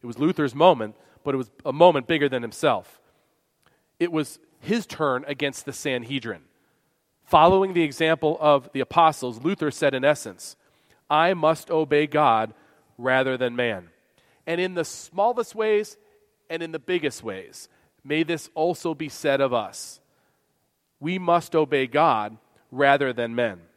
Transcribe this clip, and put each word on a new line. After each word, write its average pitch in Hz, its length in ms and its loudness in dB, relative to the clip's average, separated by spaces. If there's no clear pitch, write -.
It 120 60 -14
was 117 100 -12
Luther's 147 380 0
moment, 135 400 4
but 139 120 -2
it - 20 -2
was 123 140 -6
a 135 80 -4
moment 151 340 6
bigger 147 220 0
than 123 120 -4
himself. 117 580 -4
It 170 120 -2
was 156 280 -4
his 220 280 -2
turn 135 400 -2
against 143 380 -6
the 131 80 -10
Sanhedrin. 120 720 -6
Following 185 500 6
the 170 100 2
example 160 560 0
of 143 320 2
the 135 80 -6
apostles, 131 640 0
Luther 160 280 -2
said 143 220 0
in 127 100 -4
essence, 139 520 -4
"I 165 240 2
must 160 360 -2
obey 151 380 0
God 113 460 2
rather 131 400 0
than 120 180 -2
man." 107 360 -4
And 170 120 -4
in 185 140 -4
the 170 120 -4
smallest 226 680 -4
ways 214 440 -2
and 165 140 -6
in 165 80 -10
the 156 80 -10
biggest 151 440 -4
ways, 95 460 -12
may 151 200 -2
this 160 320 -6
also 165 380 -2
be 151 160 -8
said 139 320 0
of 131 120 0
us. - 460 -6
We 180 200 -6
must 170 360 0
obey 139 320 0
God 117 500 0
rather 139 420 4
than 117 220 -4
men. 101 420 -4